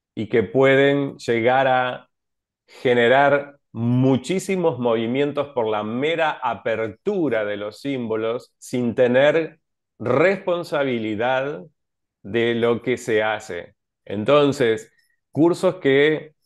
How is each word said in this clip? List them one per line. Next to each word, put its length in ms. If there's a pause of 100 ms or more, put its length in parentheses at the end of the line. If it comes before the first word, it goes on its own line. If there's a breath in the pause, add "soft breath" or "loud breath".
(160)
y 140
que 140
pueden 720
llegar 500
a 420 (580)
generar 920 (120)
muchísimos 1080
movimientos 680
por 180
la 160
mera 480
apertura 1120
de 120
los 240
símbolos 760
sin 380
tener 640 (400)
responsabilidad 1600 (600)
de 320
lo 260
que 160
se 260
hace. 520 (300)
Entonces, 840 (400)
cursos 440
que 580 (120)